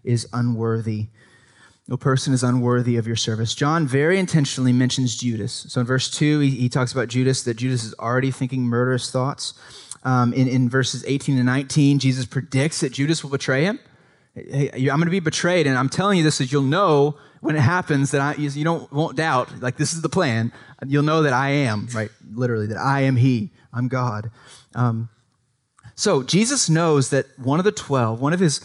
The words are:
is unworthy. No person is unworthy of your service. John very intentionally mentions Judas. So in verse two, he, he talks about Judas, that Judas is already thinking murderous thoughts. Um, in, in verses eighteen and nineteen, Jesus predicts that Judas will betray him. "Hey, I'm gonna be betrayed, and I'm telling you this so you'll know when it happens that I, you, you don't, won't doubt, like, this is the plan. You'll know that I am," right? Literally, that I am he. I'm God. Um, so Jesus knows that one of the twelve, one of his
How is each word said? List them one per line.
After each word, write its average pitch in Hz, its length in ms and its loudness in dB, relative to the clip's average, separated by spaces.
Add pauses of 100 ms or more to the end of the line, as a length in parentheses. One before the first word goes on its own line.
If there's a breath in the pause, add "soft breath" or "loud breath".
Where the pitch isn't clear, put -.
is 120 280 0
unworthy. 113 760 -2 (800 soft breath)
No 123 80 -4
person 139 360 0
is 127 120 0
unworthy 123 520 2
of 110 100 -2
your 113 100 -4
service. 110 400 -4
John 156 320 0
very 147 300 2
intentionally 139 540 2
mentions 127 440 2
Judas. 117 520 -6
So - 120 -4
in 120 60 -2
verse 131 220 0
two, 151 300 2
he, 143 120 2
he 123 180 0
talks 127 240 0
about 120 160 -2
Judas, 127 340 0
that 120 120 -2
Judas 123 280 -2
is 107 120 -12
already 127 360 -2
thinking 131 320 -4
murderous 123 480 0
thoughts. - 440 -4 (500 loud breath)
Um, 123 280 2
in, 131 140 2
in 127 220 2
verses 131 380 -2
eighteen 139 300 0
and 123 100 2
nineteen, 139 520 2
Jesus 131 280 0
predicts 135 540 -2
that 135 120 -2
Judas 143 320 -2
will 143 60 -12
betray 139 340 0
him. 208 160 -2 (540 soft breath)
"Hey, 139 540 -2
I'm 139 100 2
gonna 170 120 2
be 190 100 0
betrayed, 165 460 2
and 135 100 2
I'm 127 120 2
telling 190 300 2
you 160 60 4
this 151 120 2
so 143 80 -2
you'll 139 180 0
know 151 560 2 (220 loud breath)
when 156 160 -2
it 151 40 2
happens 143 520 2
that 143 80 2
I, 143 200 0
you, 147 100 -2
you 147 140 -4
don't, 165 280 -2
won't 147 240 -2
doubt, 147 440 -2
like, 127 160 -4
this 151 160 -2
is 165 80 -8
the 156 80 -2
plan. 120 440 0 (340 loud breath)
You'll 143 160 2
know 156 200 2
that 147 100 2
I 135 180 2
am," 120 440 0
right? 110 160 -4 (220)
Literally, 113 360 -2
that 107 100 -6
I 139 240 0
am 135 140 2
he. 120 340 2 (220 soft breath)
I'm 123 160 -4
God. 117 420 -4 (440 loud breath)
Um, 117 340 -2 (840 loud breath)
so 160 280 0
Jesus 226 480 0
knows 156 400 4
that 135 160 0 (120)
one 131 200 0
of 180 60 2
the 208 80 2
twelve, 120 480 -2
one 139 120 0
of 180 80 0
his 156 240 2